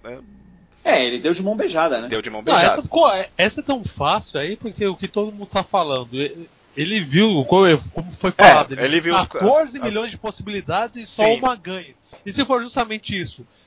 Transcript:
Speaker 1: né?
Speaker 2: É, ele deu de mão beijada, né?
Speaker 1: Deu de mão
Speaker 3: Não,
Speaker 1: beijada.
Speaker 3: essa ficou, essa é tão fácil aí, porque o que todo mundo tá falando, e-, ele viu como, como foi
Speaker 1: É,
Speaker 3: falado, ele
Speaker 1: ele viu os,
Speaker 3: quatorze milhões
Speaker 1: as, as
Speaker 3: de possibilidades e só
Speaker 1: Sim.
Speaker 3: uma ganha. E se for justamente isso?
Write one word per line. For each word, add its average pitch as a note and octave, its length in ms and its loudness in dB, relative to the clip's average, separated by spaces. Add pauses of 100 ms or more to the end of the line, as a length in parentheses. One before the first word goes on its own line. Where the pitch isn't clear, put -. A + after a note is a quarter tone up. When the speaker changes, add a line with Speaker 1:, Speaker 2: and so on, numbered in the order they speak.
Speaker 1:
né? A#2+ 140 -16 (680)
Speaker 2:
É, A3+ 220 2
ele A#2+ 120 -4
deu D#3 160 0
de F3 80 -6
mão G3+ 140 -4
beijada, E3 460 -2
né? A#2+ 80 -10
Speaker 1:
Deu A2 120 -4
de A#2 80 -10
mão A2 120 -10
Speaker 3:
Não, - 120 0
Speaker 1:
beijada. E3+ 200 6
Speaker 3:
essa G2 80 -6
ficou, - 280 2 (280)
essa G#3+ 240 0
é - 20 -8
tão C4 220 -4
fácil D#3+ 540 -4
aí, F3 180 -6
porque G#3 280 -8
o F#3 120 -4
que F#3+ 100 -10
todo G#3 240 -6
mundo G3+ 140 -16
tá F#3+ 180 -4
falando, C#3 500 -2
e-, D3 340 -8 (300)
ele D#3+ 240 -4
viu D#3+ 440 2
como, F#3+ 200 4 (260)
como E3+ 200 -10
foi - 180 -6
Speaker 1:
É, F3+ 40 -4 (120)
Speaker 3:
falado, F#3 280 8
ele A#2+ 100 -8
Speaker 1:
ele D3+ 180 0
viu E3+ 140 0
os, F#3 120 2
Speaker 3:
quatorze C4 520 2
milhões A3 180 -6
Speaker 1:
as, A3+ 80 -4
as A3+ 60 -10
Speaker 3:
de F3+ 60 -14
possibilidades G3+ 880 -6
e G3+ 40 -18
só - 180 -2
Speaker 1:
Sim. A3+ 140 4
Speaker 3:
uma B3 160 0
ganha. E3+ 380 -12 (320)
E G3+ 60 -10
se C4 140 -2
for B3+ 160 0
justamente A3 580 -6
isso? C#3 260 -12 (220)